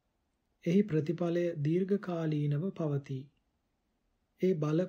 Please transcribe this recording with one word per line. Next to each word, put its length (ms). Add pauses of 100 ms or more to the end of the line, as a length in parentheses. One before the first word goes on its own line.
(640)
එහි 180
ප්‍රතිඵලය 600 (140)
දීර්ඝකාලීනව 1120
පවතී. 520 (1160)
ඒ 120
බල 360